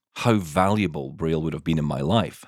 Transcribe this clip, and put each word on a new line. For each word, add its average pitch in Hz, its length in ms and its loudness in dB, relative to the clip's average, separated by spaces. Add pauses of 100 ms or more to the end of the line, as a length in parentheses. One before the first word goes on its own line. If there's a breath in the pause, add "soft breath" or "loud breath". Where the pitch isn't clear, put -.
(160)
how 120 180 2
valuable 92 760 0
Braille 80 300 -2
would 80 120 -2
have 76 100 -8
been 80 160 0
in 73 60 0
my 69 160 -2
life 90 460 0